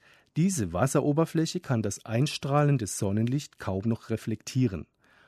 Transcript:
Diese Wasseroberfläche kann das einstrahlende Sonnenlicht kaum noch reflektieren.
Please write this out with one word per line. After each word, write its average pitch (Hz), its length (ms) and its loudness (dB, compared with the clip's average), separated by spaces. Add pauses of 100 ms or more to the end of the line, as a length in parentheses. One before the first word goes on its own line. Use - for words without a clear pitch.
(360)
Diese 147 380 2
Wasseroberfläche 151 880 0
kann 117 200 0
das 104 240 -6
einstrahlende 139 840 2
Sonnenlicht 113 680 -2
kaum 98 280 -4
noch 113 240 -2
reflektieren. 110 760 -2 (420)